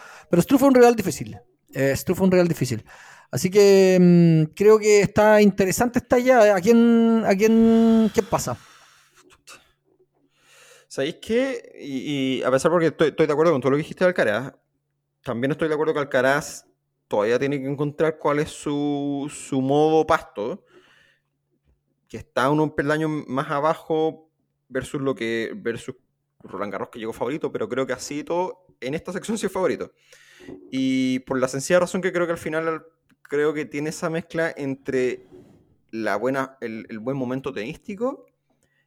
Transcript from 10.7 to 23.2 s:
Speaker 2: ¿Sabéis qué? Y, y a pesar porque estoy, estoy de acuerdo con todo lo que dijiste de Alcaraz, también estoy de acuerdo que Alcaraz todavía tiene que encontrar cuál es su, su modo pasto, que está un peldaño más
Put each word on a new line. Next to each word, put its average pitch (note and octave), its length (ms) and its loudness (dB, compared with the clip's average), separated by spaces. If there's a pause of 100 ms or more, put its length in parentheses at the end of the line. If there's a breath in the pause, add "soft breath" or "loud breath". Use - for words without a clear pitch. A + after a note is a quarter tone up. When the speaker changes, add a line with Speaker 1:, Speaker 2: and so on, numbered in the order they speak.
Speaker 2:
¿Sabéis C#3+ 320 -6
qué? B3+ 640 -4
Y, C3 580 -4
y - 40 -4
a B2+ 80 -2
pesar C3+ 180 2
porque E3 180 2
estoy, D3+ 220 0
estoy D#3+ 160 0
de D3 80 0
acuerdo D#3+ 180 2
con C#3 80 0
todo C3 120 0
lo C#3 60 2
que D3+ 40 -2
dijiste - 220 -6
de F3+ 60 4
Alcaraz, B2+ 440 -2 (720)
también B2+ 280 -4
estoy D#3 160 -4
de D#3 60 -2
acuerdo D#3 200 0
que C#3+ 60 4
Alcaraz C#3 680 0 (420)
todavía A2+ 320 2
tiene C#3+ 200 -2
que C3 80 -8
encontrar D3 500 -2
cuál D3 220 -2
es D#3 100 -4
su, C#3+ 840 -4
su - 280 -4
modo D3+ 440 2
pasto, D#3 580 -4 (1400 soft breath)
que A#2 100 -16
está B2 320 -2
un D3+ 260 0
peldaño D#3 340 -2
más C3+ 420 -8